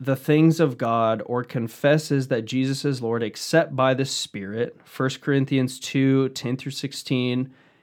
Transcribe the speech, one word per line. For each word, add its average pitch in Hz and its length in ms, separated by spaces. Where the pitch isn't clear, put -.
the 131 160
things 156 420
of 135 200
God 113 480
or 120 180
confesses 139 840
that 113 180
Jesus 131 400
is 127 160
Lord 117 200
except 147 540
by 131 160
the 135 140
Spirit," 107 800
First - 360
Corinthians 135 580
two, 135 520
ten 127 260
through 135 160
sixteen 127 800